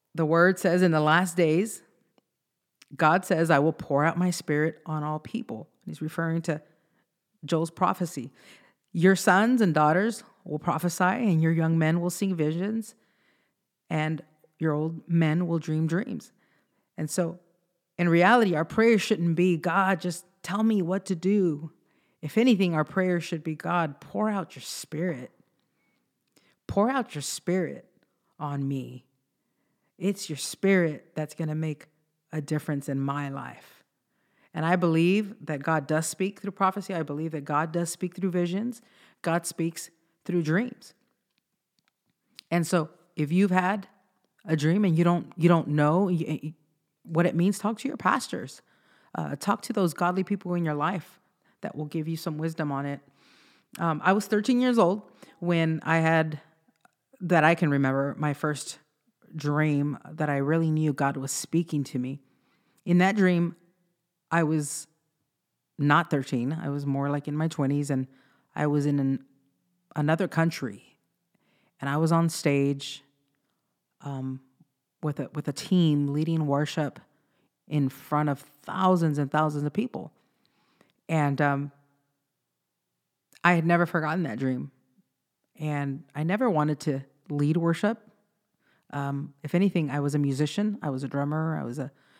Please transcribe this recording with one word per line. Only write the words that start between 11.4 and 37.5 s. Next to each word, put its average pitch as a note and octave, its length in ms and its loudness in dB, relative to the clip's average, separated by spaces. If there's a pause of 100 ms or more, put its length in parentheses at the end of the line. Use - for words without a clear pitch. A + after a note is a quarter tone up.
your D#3+ 100 4
young E3 240 2
men D#3+ 240 2
will F3 100 -2
see F#3+ 220 -2
visions, F3+ 640 -4 (960)
and D#3 320 -4 (360)
your D#3+ 140 0
old D#3+ 340 -4
men E3 400 2
will E3 120 -2
dream D#3 280 -2
dreams." D#3 460 -6 (640)
And D#3 140 -6
so, E3+ 280 -2 (600)
in F3 100 2
reality, F#3 460 6
our D#3 100 0
prayer A3+ 340 4
shouldn't E3+ 380 0
be, F3+ 220 4
"God, F#3 420 0
just F3 240 -6 (180)
tell G3+ 200 -4
me A3 180 4
what F#3 260 -2
to G3 80 0
do." E3+ 560 0 (520)
If D#3 160 -4
anything, G3+ 360 4
our D#3 100 2
prayer F#3 360 0
should D#3 240 -6
be, D#3+ 100 -4
"God, E3 460 -2
pour G#3+ 300 -4
out G3 260 -6
your B2+ 60 -16
spirit. D3+ 680 -8 (1400)
Pour G#3 200 2
out C4+ 260 -4
your D3 80 -8
spirit - 640 -4 (520)
on C#3+ 280 -4
me." B2+ 380 -6 (920)
It's F#3+ 320 -4
your C#3+ 80 -8
spirit F3+ 760 0
that's D3+ 200 -6
gonna D#3 200 -4
make D#3 320 -6 (460)
a D#3+ 80 -4
difference D3 480 -4
in C3+ 100 -2
my C#3 300 -4
life. B2 560 -16 (720)
And D#3+ 100 -4
I F3 120 4
believe F3+ 580 2 (100)
that D3 180 -6
God D#3 240 0
does D#3 200 0
speak G3 340 -6
through G3 120 -8
prophecy. F#3+ 420 -2
I E3 80 -4
believe D3+ 300 -6
that D3 120 -8
God D#3 280 -2